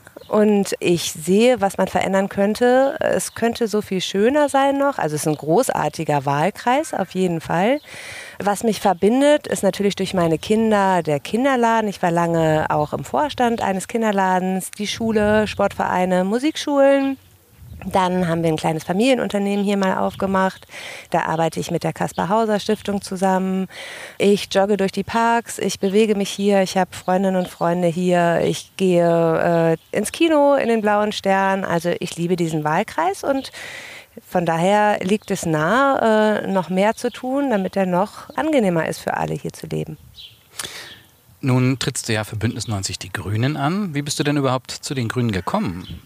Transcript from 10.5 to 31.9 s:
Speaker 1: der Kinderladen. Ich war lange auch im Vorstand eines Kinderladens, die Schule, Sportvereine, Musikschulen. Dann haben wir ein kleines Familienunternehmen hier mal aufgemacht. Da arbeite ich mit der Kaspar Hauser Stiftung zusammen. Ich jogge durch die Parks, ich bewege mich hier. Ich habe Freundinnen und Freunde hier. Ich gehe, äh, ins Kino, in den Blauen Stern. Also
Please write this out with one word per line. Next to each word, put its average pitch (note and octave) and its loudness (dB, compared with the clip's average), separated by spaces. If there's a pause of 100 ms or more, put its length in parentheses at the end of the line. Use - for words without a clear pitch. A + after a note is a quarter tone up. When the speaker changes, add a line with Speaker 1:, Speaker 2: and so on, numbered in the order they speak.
Speaker 1:
der D3 0
Kinderladen. A3+ 0
Ich - -8
war F3 2
lange E3 2
auch D3+ 0
im C#3+ -6
Vorstand A#3+ 0
eines F#3+ -2
Kinderladens, F#3+ 0
die G#3 -8
Schule, G#3+ 2
Sportvereine, F#3 0
Musikschulen. C4+ 2 (680)
Dann F#3 0
haben E3 0
wir E3 2
ein D#3 0
kleines D#3+ -2
Familienunternehmen G3+ 0
hier G3+ 0
mal F#3+ 0
aufgemacht. F#3+ -2 (460)
Da E3+ 2
arbeite D#3+ -2
ich E3 -6
mit E3 -2
der D#3+ -2
Kaspar F3 -4
Hauser G#3+ 0
Stiftung G#3 -4
zusammen. F#3+ 0 (500)
Ich G3+ 2
jogge G3 2
durch F#3+ 0
die G3 -4
Parks, A#3 0
ich - -2
bewege G3+ 2
mich G3+ -2
hier. G3 2
Ich F3+ -4
habe F#3 2
Freundinnen F#3+ 0
und F3+ 0
Freunde E3+ 0
hier. F3 2
Ich - -4
gehe, E3+ 4 (160)
äh, - -2
ins G#3 -2
Kino, D4 4
in A#3 2
den A3+ 2
Blauen G#3 0
Stern. F#3+ 0
Also E3+ -2